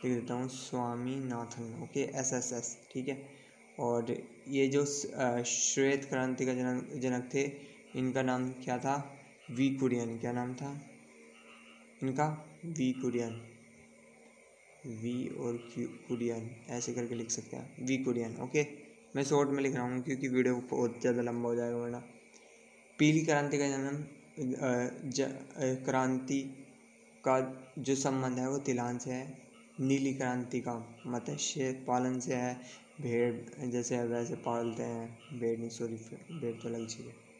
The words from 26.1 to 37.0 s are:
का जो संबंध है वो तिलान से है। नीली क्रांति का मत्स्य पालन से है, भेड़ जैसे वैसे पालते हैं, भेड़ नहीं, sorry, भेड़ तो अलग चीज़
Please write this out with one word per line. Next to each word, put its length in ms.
का 380
जो 160
संबंध 440
है 100
वो 80
तिलान 400
से 140
है। 260
नीली 340
क्रांति 460
का 380
मत्स्य 800
पालन 320
से 160
है, 260
भेड़ 640
जैसे 380
वैसे 320
पालते 480
हैं, 560
भेड़ 200
नहीं, 100
sorry, 260
भेड़ 220
तो 80
अलग 180
चीज़ 200